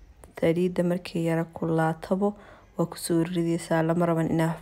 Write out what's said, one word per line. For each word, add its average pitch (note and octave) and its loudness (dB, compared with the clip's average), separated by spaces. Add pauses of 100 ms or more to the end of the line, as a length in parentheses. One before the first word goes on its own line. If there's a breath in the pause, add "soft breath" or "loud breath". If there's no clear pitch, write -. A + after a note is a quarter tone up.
(400)
Saliidda F3+ 2
markay F3 -2
yara E3 0
kululaatabo, E3 -2 (480 loud breath)
waa E3+ 0
ku E3 -8
soo E3+ 0
ridaysaa. E3+ 0
Lama E3 2
raban E3 2
inaa D#3+ 2